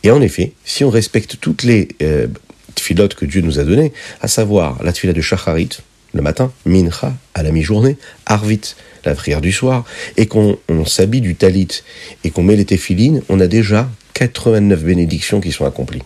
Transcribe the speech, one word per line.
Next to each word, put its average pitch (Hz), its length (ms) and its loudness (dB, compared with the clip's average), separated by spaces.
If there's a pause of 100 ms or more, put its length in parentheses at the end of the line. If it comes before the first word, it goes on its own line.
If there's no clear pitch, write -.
Et 107 80 4
en 139 100 6
effet, 92 320 0 (120)
si - 200 -2
on 135 60 4
respecte 107 500 -2
toutes - 220 -4
les, 117 260 4 (140)
euh, 76 240 0 (480)
tfilotes - 400 0
que - 120 -6
Dieu 87 160 0
nous 73 180 0
a 71 40 0
données, 135 280 2 (280)
à - 80 -6
savoir 95 540 0
la 87 100 -2
tfila 92 200 -2
de 82 80 0
Shacharit, 82 500 -2 (420)
le - 100 -2
matin, 127 300 -2 (140)
Mincha, 85 460 0 (220)
à 82 100 -4
la 78 80 0
mi-journée, 107 440 2 (300)
Arvit, 107 480 -2 (300)
la 76 100 0
prière 76 260 -4
du 85 120 0
soir, 127 320 0 (320)
et 110 100 4
qu'on, 107 320 2 (100)
on 80 160 2
s'habille 107 360 2
du 90 160 -2
talit 95 320 2 (560)
et 82 60 -2
qu'on 85 120 -2
met 104 140 4
les 101 80 2
téfilines, 110 640 2
on 98 100 2
a 92 80 4
déjà 107 420 2 (260)
quatre-vingt-neuf 104 680 2
bénédictions 87 580 0
qui 87 120 -4
sont - 120 -4
accomplies. - 420 -6